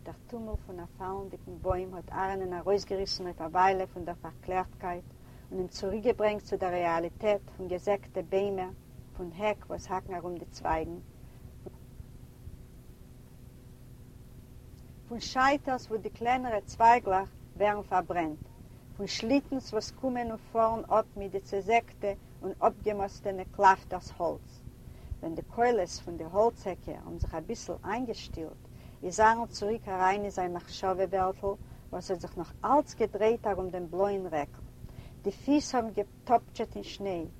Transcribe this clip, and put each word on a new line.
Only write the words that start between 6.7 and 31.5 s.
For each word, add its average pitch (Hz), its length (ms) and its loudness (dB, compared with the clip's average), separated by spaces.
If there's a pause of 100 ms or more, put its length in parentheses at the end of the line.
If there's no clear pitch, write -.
ריאליטעט 175 680 2 (160)
פון 185 100 -6
געזעקטע 185 600 0
ביימער, 190 400 0 (480)
פון 180 200 -6
העק, 208 320 0
וואס - 220 -6
האקן 185 220 -4
ארום 175 240 -6
די 165 80 -10
צווייגן. 160 520 -2 (4000)
פון 233 120 -6
שייטערס, 262 680 4
וואו 214 140 -2
די 202 80 -4
קלענערע 240 520 0
צווייגלעך 202 680 6 (280)
ווערן 208 240 4
פארברענט. 175 580 0 (580)
פון 196 100 -4
שליטנס, 269 680 0
וואס 214 180 -2
קומען 247 400 -2
און 220 60 -6 (140)
פארן 226 300 4 (180)
אפ 220 60 2 (120)
מיט 196 140 -6
די 190 80 -2
צערזעקטע 202 720 0 (280)
און 370 180 -4
אפגעמאסטענע 202 920 0
קלאפטערס 190 680 4
האלץ. - 420 -4 (580)
ווען 165 160 -6
די 160 120 -6
כולות 233 420 4 (160)
פון 170 120 -8
די 160 140 -6
האלצהעקע 202 600 2
האבן 165 280 -10
זיך - 160 0
א 165 40 0
ביסל 175 340 -8 (120)
איינגעשטילט, 208 640 -6 (520)
איז 180 160 -4
ער 226 300 8
צוריק 214 380 -4
אריין 190 340 4
אין 202 80 -2
זיין 180 240 -2
מחשבה-וועלטל, 190 920 0 (440)